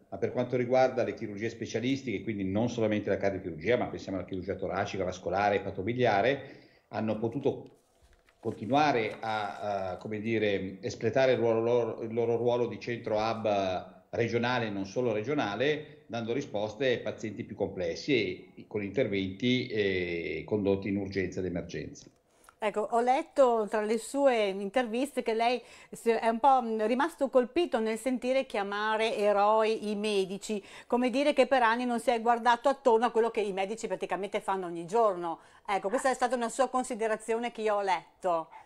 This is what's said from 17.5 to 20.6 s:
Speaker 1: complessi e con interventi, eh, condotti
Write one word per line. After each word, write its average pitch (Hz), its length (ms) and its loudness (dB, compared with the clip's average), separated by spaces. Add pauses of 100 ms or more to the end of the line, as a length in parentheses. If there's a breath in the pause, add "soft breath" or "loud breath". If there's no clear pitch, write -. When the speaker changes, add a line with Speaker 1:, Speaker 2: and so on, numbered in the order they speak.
Speaker 1:
complessi 92 960 -2
e - 100 -18
con 104 160 -6
interventi, 101 840 -2
eh, 87 800 -2
condotti 98 420 0